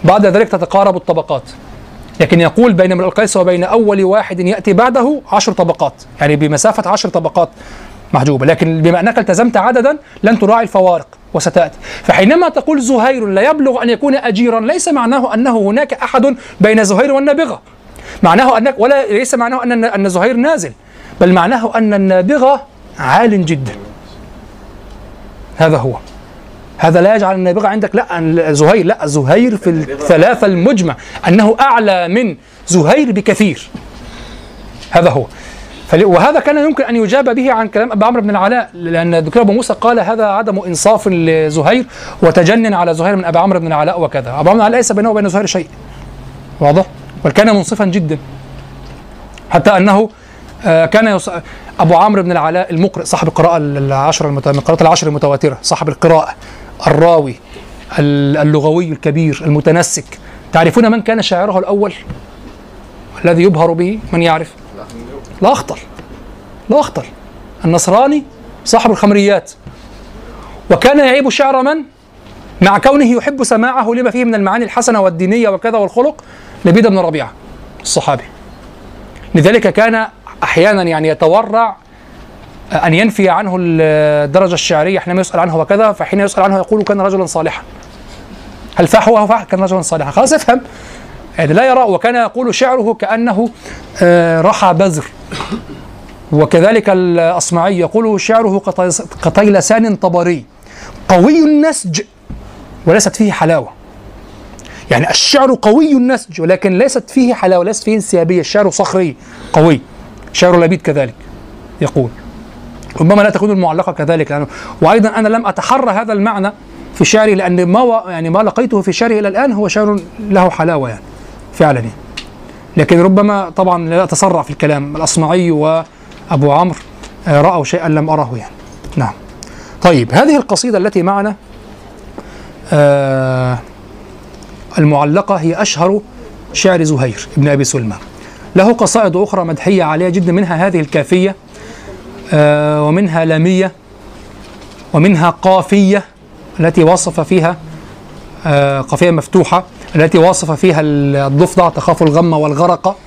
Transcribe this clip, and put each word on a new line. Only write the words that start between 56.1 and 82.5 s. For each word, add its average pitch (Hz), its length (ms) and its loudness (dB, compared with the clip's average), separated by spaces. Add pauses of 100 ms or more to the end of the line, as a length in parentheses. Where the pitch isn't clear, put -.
الراوي 151 480 2 (640)
ال-، 143 380 0
اللغوي 156 540 0
الكبير 151 540 -2
المتنسك، 160 760 0 (340)
تعرفون 175 380 2
من 220 100 -2
كان 220 200 -2
شاعره 190 380 -2
الأول 196 340 -2 (1300)
الذي 170 180 2
يبهر 170 300 2
به؟ 185 260 -4 (140)
من 170 80 0
يعرف؟ 165 300 -2 (920)
الأخطل. - 360 -2 (920)
الأخطل 220 340 -2 (640)
النصراني 226 580 2 (420)
صاحب 226 260 2
الخمريات، 202 600 2 (1200)
وكان 269 280 4
يعيب 269 300 2
شعر 269 320 0
من؟ 294 160 0 (840)
مع 202 160 4
كونه 269 400 4
يحب 269 260 -4
سماعه 240 480 0
لما 240 200 -2
فيه 247 140 -2
من 226 100 0
المعاني 208 300 0
الحسنة 226 360 0
والدينية 190 480 0
وكذا 220 280 0
والخلق، 247 460 -2 (420)
لبيد 214 220 4
بن 196 120 2
ربيعة 156 320 -4 (500)
الصحابي. - 420 -4 (1120)
لذلك 190 380 2
كان 220 340 0 (360)
أحيانًا 190 400 2
يعني 160 240 -2
يتورع 208 680 0 (960)